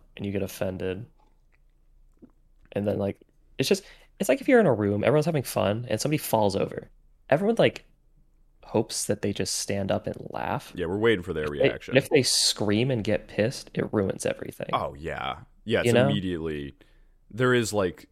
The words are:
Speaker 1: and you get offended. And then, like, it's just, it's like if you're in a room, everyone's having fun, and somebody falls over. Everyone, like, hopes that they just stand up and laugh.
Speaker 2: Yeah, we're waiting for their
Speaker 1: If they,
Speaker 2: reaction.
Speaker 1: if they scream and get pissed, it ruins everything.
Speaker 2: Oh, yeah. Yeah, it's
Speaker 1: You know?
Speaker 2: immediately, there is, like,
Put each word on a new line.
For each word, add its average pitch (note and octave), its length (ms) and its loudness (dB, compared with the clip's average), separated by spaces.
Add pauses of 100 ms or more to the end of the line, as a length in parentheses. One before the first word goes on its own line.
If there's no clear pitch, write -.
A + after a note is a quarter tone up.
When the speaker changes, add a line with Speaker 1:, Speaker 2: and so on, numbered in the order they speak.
(160)
Speaker 1:
and G2+ 100 -8
you G2+ 60 -4
get G2 120 -4
offended. F#2 640 -6 (1700)
And G2+ 140 -2
then, G2 100 0
like, G2 220 -2 (380)
it's C3+ 120 2
just, F#3+ 140 2 (360)
it's G3+ 100 0
like C4+ 120 2
if - 60 -8
you're B3+ 120 8
in G#3+ 60 6
a C#3 80 6
room, G#2 300 2
everyone's C#3+ 220 4
having D#3 180 0
fun, G#2+ 460 -2
and A2 100 0
somebody D3 180 0
falls G#2 380 0
over. - 340 -4 (400)
Everyone, G3+ 280 2
like, C3+ 280 2 (760)
hopes - 420 -2
that G#2 160 -2
they G#2 120 0
just - 240 -4
stand G2 340 -4
up G2+ 160 -2
and F2+ 80 -6 (140)
laugh. F#2 460 -6
Speaker 2:
Yeah, F2 100 -4
we're F#2 120 -2
waiting G#2+ 260 2
for F2 100 -4
their D2+ 140 0
Speaker 1:
If D2 100 -4
they, - 60 2
Speaker 2:
reaction. - 340 0
Speaker 1:
if - 120 2
they C#3+ 140 6
scream A2 680 2
and A2+ 120 -2
get G#2+ 240 -2
pissed, - 460 -2
it - 200 -2
ruins G2+ 320 0
everything. - 480 -6
Speaker 2:
Oh, D#2 200 -2
yeah. C#2 460 -8 (260)
Yeah, G#2+ 160 2
it's A#2+ 60 0
Speaker 1:
You A#2 60 6
know? B2 160 6
Speaker 2:
immediately, D#2+ 680 -4 (540)
there B2+ 240 2
is, A2 200 2
like, F#2+ 380 -2